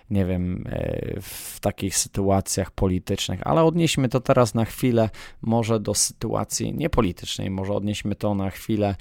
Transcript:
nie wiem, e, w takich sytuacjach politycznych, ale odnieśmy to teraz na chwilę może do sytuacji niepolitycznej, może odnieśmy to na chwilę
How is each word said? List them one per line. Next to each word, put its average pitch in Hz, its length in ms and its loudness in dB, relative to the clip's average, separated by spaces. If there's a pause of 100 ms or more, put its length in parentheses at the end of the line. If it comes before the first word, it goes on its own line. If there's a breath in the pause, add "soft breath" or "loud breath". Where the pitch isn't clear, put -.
(100)
nie 98 160 2
wiem, 90 400 -2
e, 50 540 -4
w - 400 -14
takich 98 360 -4
sytuacjach 98 760 0
politycznych, 95 760 0
ale 160 180 4
odnieśmy 160 440 2
to 127 120 2
teraz 123 340 4
na 113 100 4
chwilę 113 460 2 (320 loud breath)
może 113 380 2
do 104 140 -2
sytuacji 107 800 -2
niepolitycznej, 104 760 0
może 95 220 -4
odnieśmy 104 420 -2
to 104 200 0
na 95 160 0
chwilę 104 500 0